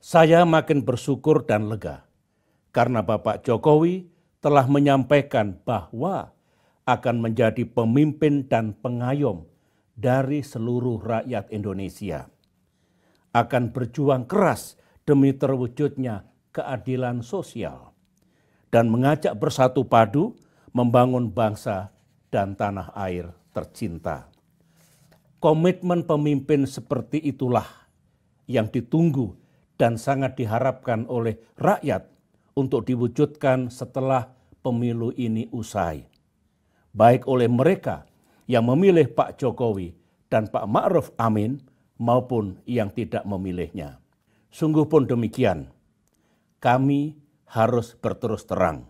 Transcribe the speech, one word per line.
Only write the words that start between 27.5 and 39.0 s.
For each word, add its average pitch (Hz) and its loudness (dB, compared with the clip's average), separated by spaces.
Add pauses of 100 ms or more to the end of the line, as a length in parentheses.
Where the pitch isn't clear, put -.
yang 113 -2
ditunggu 131 -2 (340)
dan 117 2
sangat 135 -4
diharapkan 123 -2
oleh 113 -4 (200)
rakyat 147 -2 (480)
untuk 135 -2
diwujudkan 127 -2
setelah 131 -4 (320)
pemilu 117 -2
ini 113 -4
usai, 90 -6 (880)
baik 117 6
oleh 123 2
mereka 123 0 (400)
yang 120 2
memilih 165 6